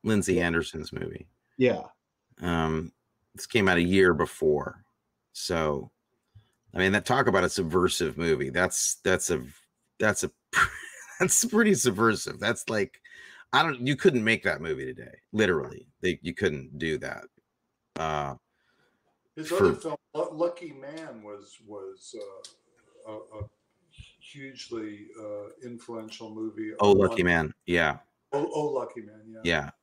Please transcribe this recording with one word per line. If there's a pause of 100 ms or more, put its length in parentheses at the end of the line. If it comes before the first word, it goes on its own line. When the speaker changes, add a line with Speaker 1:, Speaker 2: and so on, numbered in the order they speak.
Speaker 1:
Lindsay
Speaker 2:
Yeah.
Speaker 1:
Anderson's
movie. (320)
Speaker 2:
Yeah. (600)
Speaker 1:
Um, (420)
this
came
out
a
year
before, (500)
so, (880)
I
mean,
that,
talk
about
a
subversive
movie.
That's,
that's
a, (560)
that's
a, (220)
<laughs>
that's
pretty
subversive.
That's
like, (500)
I
don't,
you
couldn't
make
that
movie
today. (160)
Literally, (140)
they,
you
couldn't
do
that. (680)
Uh, (1000)
Speaker 3:
His
Speaker 1:
for
Speaker 3:
other
film, (160)
Lu-,
Lucky
Man,
was,
was, (920)
uh,
a, (240)
a (760)
hugely, (100)
uh, (140)
influential
movie (100)
Speaker 1:
Oh,
Speaker 3:
on,
Speaker 1:
Lucky
Speaker 3:
on
Speaker 1:
Man. (120)
Yeah. (360)
Speaker 3:
Oh,
Oh,
Lucky
Man.
Yeah.
Speaker 1:
Yeah. (140)